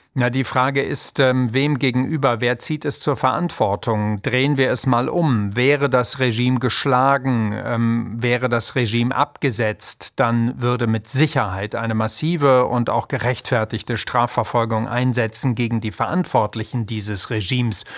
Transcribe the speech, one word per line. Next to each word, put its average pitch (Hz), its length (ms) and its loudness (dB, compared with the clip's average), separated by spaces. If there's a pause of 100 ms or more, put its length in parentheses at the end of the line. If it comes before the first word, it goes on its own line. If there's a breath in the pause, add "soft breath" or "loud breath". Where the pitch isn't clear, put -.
(180 soft breath)
Na, 123 120 4
die 127 160 0
Frage 135 360 2
ist, - 380 -4
ähm, 127 340 4
wem 139 240 2
gegenüber, 131 640 0
wer 120 180 0
zieht 147 280 -6
es 147 160 -4
zur 135 160 0
Verantwortung? 107 1040 0
Drehen 131 360 0
wir 131 140 2
es 127 160 -2
mal 127 220 2
um. 113 480 0
Wäre 139 320 2
das 123 300 0
Regime 123 400 2
geschlagen, 127 920 2
ähm, 113 640 -2
wäre 120 320 0
das 117 280 -2
Regime 117 380 0
abgesetzt, 117 1040 -2
dann 120 460 0
würde 120 260 0
mit 110 220 -2
Sicherheit 110 640 0
eine 113 200 -2
massive 135 720 2
und 120 220 0
auch 113 200 -2
gerechtfertigte 117 880 -2
Strafverfolgung 117 920 0
einsetzen 120 640 0
gegen 117 280 -2
die 113 100 -4
Verantwortlichen 113 920 -2
dieses 104 440 -6
Regimes. 117 540 0 (140)